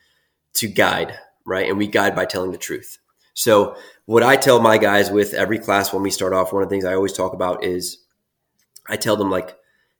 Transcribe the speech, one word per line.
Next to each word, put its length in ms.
to 120
guide, 520
right? 240
And 80
we 80
guide 300
by 100
telling 260
the 60
truth. 400
So 400
what 180
I 140
tell 220
my 200
guys 320
with 240
every 240
class 340
when 80
we 80
start 240
off, 180
one 120
of 60
the 40
things 120
I 100
always 180
talk 200
about 300
is 360
I 100
tell 200
them, 120
like, 260